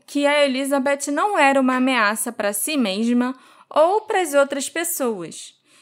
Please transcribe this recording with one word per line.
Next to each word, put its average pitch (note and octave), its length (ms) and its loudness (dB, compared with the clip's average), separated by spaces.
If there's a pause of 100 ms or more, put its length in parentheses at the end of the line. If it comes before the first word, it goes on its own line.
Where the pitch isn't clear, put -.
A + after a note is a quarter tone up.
que C#4+ 220 -2
a D4 160 4
Elizabeth C#4 680 0
não F4+ 300 0
era C#4 220 4
uma B3+ 160 2
ameaça A#3 560 0
para G#3 180 -4
si D4 240 -4
mesma A#3+ 580 0 (360)
ou F#4 320 2
pras F#4 320 -2
outras C#4 340 2
pessoas. A#3+ 880 -6 (280)